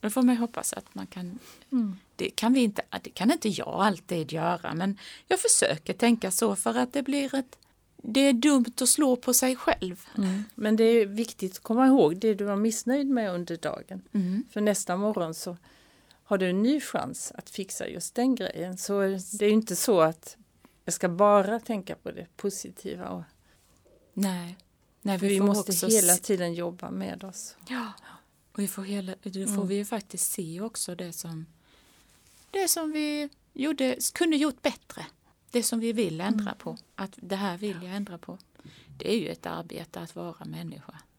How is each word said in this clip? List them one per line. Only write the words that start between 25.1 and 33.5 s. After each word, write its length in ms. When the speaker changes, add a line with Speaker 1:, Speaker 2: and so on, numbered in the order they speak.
Speaker 2:
för 80
Speaker 1:
vi 80
Speaker 2:
vi 60
Speaker 1:
får 60
Speaker 2:
måste 260
Speaker 1:
också 160
Speaker 2:
hela 240
Speaker 1:
s-, 80
Speaker 2:
tiden 340
jobba 360
med 340
oss. 320
Speaker 1:
Ja. 240
Och 60
vi 100
får 140
hela, 400
då 100
får 80
Speaker 2:
Mm. 120
Speaker 1:
vi 80
ju 100
faktiskt 480
se 280
också 340
det 180
som, 340
det 180
som 240
vi 360